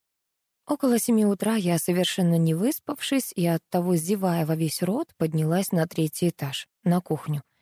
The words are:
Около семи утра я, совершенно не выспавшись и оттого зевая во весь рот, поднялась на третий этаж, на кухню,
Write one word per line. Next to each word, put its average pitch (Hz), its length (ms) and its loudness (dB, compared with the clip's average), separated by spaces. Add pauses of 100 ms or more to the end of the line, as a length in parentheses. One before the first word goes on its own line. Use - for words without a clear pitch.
(640)
Около 254 340 2
семи 220 260 2
утра 208 300 0
я, 175 240 2
совершенно 175 580 2
не 160 160 2
выспавшись 269 840 -2
и 170 120 0
оттого 175 480 0
зевая 170 500 0
во 160 100 0
весь 160 280 -2
рот, 226 340 -4
поднялась 160 540 0
на 165 160 2
третий 165 420 -2
этаж, - 380 -8 (160)
на 180 160 2
кухню, 151 420 -4 (200)